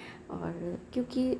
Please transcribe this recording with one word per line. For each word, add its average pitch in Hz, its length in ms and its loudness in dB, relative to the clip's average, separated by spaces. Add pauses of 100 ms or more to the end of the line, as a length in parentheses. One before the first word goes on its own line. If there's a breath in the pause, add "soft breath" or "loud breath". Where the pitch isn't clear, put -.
(320 loud breath)
और 170 460 -2 (160)
क्योंकि 254 460 4